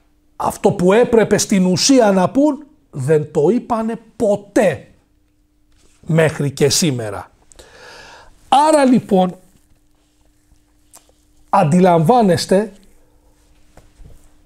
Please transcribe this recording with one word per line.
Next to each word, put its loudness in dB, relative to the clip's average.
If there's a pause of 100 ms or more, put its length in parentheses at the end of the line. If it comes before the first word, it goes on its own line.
(360)
Αυτό -4
που 0
έπρεπε 2
στην 0
ουσία 2
να 0
πούν, -2 (240)
δεν -2
το 0
είπανε -4 (160)
ποτέ -2 (1120)
μέχρι -2
και 0
σήμερα. -6 (1400)
Άρα 2
λοιπόν, 0 (2250)
αντιλαμβάνεστε 2 (1700)